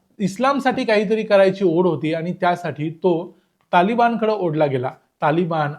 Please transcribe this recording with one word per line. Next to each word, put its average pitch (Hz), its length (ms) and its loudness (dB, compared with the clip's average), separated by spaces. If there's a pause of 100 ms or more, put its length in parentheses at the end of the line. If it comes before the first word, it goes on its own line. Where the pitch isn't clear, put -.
(200)
इस्लामसाठी 254 640 0
काहीतरी 214 380 0
करायची 196 420 4
ओढ 175 220 2
होती 156 260 -2
आणि 165 200 -4
त्यासाठी 170 560 -4
तो 170 480 -2 (360)
तालिबानकडे 220 580 2
ओढला 165 340 0
गेला. 131 260 -2 (300)
तालिबान, 160 580 0